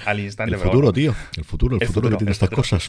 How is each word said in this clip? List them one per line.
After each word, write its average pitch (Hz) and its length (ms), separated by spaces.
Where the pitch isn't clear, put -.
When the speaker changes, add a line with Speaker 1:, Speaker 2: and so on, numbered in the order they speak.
Speaker 1:
al 104 140
instante, 104 340
Speaker 2:
El 101 60
Speaker 1:
pero 92 120
Speaker 2:
futuro, 139 200
Speaker 1:
bueno. - 20
Speaker 2:
tío, 143 220
el 80 80
futuro, 117 320
el 92 40
Speaker 1:
El 117 60
Speaker 2:
futuro 110 220
que 107 60
Speaker 1:
futuro, - 20
Speaker 2:
tiene 101 120
Speaker 1:
el 101 40
Speaker 2:
estas - 160
Speaker 1:
futuro, - 120
Speaker 2:
cosas. 101 220
Speaker 1:
el - 60